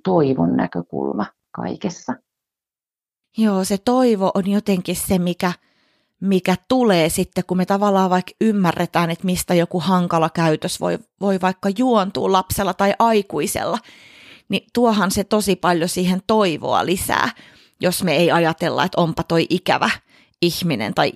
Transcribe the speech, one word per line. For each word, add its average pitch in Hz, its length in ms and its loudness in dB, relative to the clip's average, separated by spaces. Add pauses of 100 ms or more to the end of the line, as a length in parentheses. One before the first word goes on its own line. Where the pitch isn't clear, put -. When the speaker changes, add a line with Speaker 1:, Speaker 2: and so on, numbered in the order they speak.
Speaker 1:
toivon 143 520 0
näkökulma 69 720 -6 (240)
kaikessa. - 640 -8 (1200)
Speaker 2:
Joo, 202 260 2
se 196 140 -2
toivo 240 560 2
on 196 120 0
jotenkin 196 500 0
se, - 220 0
mikä, 175 340 -2 (680)
mikä 185 360 0 (120)
tulee 208 400 4
sitten, 180 380 -4
kun 180 100 -2
me 185 100 0
tavallaan 196 440 2
vaikka 180 300 -2
ymmärretään, 175 720 0
että 170 140 -8
mistä 180 300 -2
joku 170 260 0
hankala 175 500 2
käytös 165 500 -2
voi, 170 180 -2 (220)
voi 190 200 0
vaikka 185 280 -2 (100)
juontua 214 540 0
lapsella 190 420 0
tai 196 240 2
aikuisella, 190 800 0 (680)
niin 190 260 -4
tuohan 220 360 2
se 196 140 -2
tosi 202 320 0
paljon 175 320 0
siihen 185 380 0
toivoa 165 600 0
lisää, - 420 0 (520)
jos 180 240 -2
me 151 120 2
ei 170 140 4
ajatella, 160 540 0
että 180 160 -2
onpa 165 220 0
toi 170 280 0
ikävä 165 400 0 (520)
ihminen 160 520 -2
tai 151 220 0